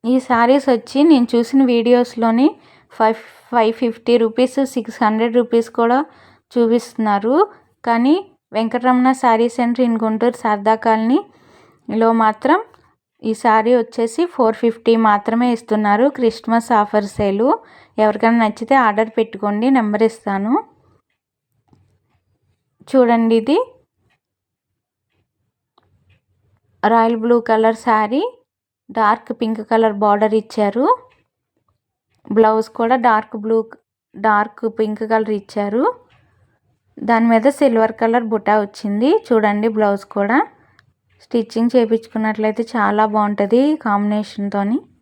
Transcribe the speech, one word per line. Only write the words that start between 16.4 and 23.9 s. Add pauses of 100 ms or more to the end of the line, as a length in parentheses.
ఆఫర్
సేల్. (520)
ఎవరికైనా
నచ్చితే
ఆర్డర్
పెట్టుకోండి,
నెంబర్
ఇస్తాను. (2250)
చూడండి
ఇది (3250)